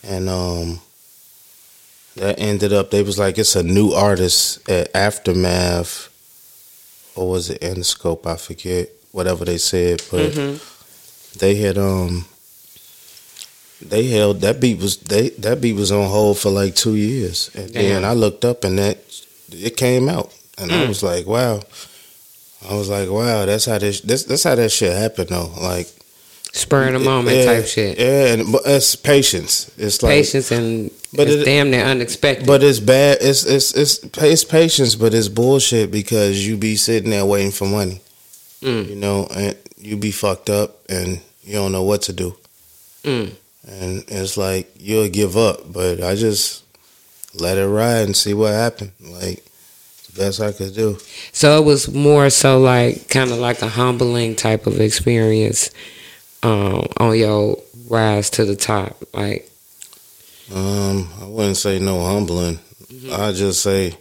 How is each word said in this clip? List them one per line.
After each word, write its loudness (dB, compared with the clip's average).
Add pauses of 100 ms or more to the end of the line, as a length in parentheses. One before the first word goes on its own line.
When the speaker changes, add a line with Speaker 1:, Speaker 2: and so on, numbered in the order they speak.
(100)
Speaker 1:
And, -4
um, -4 (1400)
that -2
ended 0
up, 2
they 2
was -2
like, 0
"It's 0
a 2
new 4
artist 2
at 0
Aftermath," 0 (1040)
or -4
was -2
it -10
Interscope? -4
I -4
forget, -6 (240)
whatever -2
they -2
said, 0 (100)
but 0
Speaker 2:
Mm-hmm. -12
Speaker 1:
they 2
had, 0
um, -2 (1600)
they 0
held, 2
that 0
beat 2
was, -2
they, 0
that -4
beat 0
was -2
on 0
hold 2
for, 0
like, 0
two 0
years. -4
And -12
then 0
Speaker 2:
Damn. 0
Speaker 1:
I 0
looked 0
up 0
and 0
that, 0 (540)
it -8
came 2
out. -4 (240)
And -6
I 2
Speaker 2:
Mm. -2
Speaker 1:
was -4
like, -2
"Wow." 0 (1080)
I -6
was -4
like, -4
"Wow, 0
that's 0
how 0
this, -2
this, -2
that's -2
how 4
that 2
shit 0
happened, -4
though." -4 (100)
Like, -4 (680)
Speaker 2:
Spur 0
of 0
the 0
moment 2
Speaker 1:
yeah, 6
Speaker 2:
type 2
shit. -2
Speaker 1:
yeah, 4
and, 0
but 2
it's 2
patience. 0
It's -4
like 2
Speaker 2:
Patience 0
and -2 (240)
Speaker 1:
but 2
Speaker 2:
it's 2
Speaker 1:
it, 0
Speaker 2:
damn 4
near 2
unexpected. 0
Speaker 1:
but 6
it's 6
bad. 4
It's, 2
it's, 2
it's, 2 (180)
it's 4
patience, 2
but 2
it's 2
bullshit 2
because 0
you -4
be -2
sitting 0
there 0
waiting 0
for -6
money, -2 (640)
Speaker 2:
Mm. -4
Speaker 1:
you -12
know, -2
and -4 (220)
you -10
be -4
fucked -4
up -2 (120)
and -6 (220)
you -14
don't -2
know -2
what 0
to -6
do. -6 (680)
Speaker 2:
Mm. -4 (340)
Speaker 1:
And -8
it's -6
like, -2
you'll 0
give 0
up, 0
but -2
I -2
just -2 (720)
let -2
it 0
ride 2
and -2
see 0
what 0
happened. -4
Like, -12 (640)
the -10
best -2
I -2
could -8
do. -2 (360)
Speaker 2:
So 6
it 4
was 4
more 6
so, 4
like, 4
kinda 0
like -2
a -4
humbling 0
type 0
of 0
experience 2 (760)
um, 0 (100)
on 2
your 2 (320)
rise 0
to 0
the -2
top? -4 (160)
Like, -6 (1040)
Speaker 1:
Um, -2 (120)
I -16
wouldn't -2
say -2
no 0
humbling. -2 (260)
Speaker 2:
Mm-hmm. -14
Speaker 1:
I -2
just -2
say 0